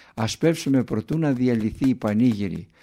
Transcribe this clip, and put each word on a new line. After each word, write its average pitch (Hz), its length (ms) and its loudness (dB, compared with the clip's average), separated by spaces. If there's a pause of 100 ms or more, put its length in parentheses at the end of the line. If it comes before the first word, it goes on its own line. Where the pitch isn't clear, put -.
(140)
Ας 113 240 -4
πέψουμε 135 460 2
προτού 117 340 -4
να 151 140 0
διαλυθεί 123 560 0
η 127 60 4
πανήγυρη. 104 720 0 (140)